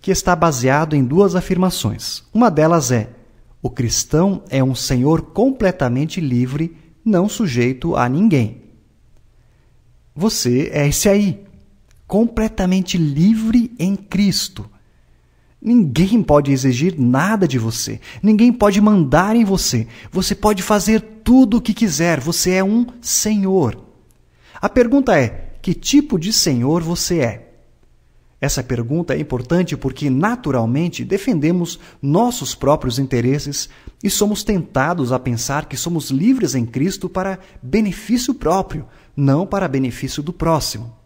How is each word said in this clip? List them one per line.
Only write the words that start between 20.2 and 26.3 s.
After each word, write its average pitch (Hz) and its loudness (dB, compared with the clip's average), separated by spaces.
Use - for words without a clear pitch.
pode 208 0
fazer 214 2
tudo 240 6
o - 2
que 220 -4
quiser. 170 0
Você 165 -2
é 190 2
um 226 2
senhor. 190 0
A 202 -2
pergunta 247 4
é: - -2
que 185 -2
tipo 294 0
de 185 -4